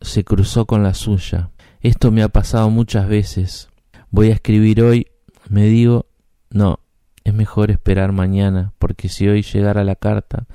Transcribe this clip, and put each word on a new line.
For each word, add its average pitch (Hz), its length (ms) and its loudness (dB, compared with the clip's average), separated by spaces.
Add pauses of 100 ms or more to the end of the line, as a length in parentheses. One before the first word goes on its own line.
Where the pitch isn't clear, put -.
se - 220 -4
cruzó 104 420 0
con 107 160 0
la 95 100 0
suya. 87 560 -4 (320)
Esto 117 300 2
me 110 120 2
ha 107 60 0
pasado 110 400 0
muchas 110 400 0
veces. 98 640 -4 (400)
Voy 107 180 4
a 110 60 2
escribir 107 480 2
hoy, 120 240 2 (420)
me 101 160 2
digo, 117 420 2 (440)
no, 101 300 0 (440)
es 107 80 -2
mejor 104 380 -2
esperar 95 420 0
mañana, 98 640 -2
porque - 300 -6
si 98 200 -2
hoy 104 140 2
llegara 101 400 -2
la 98 140 -2
carta, 107 580 -6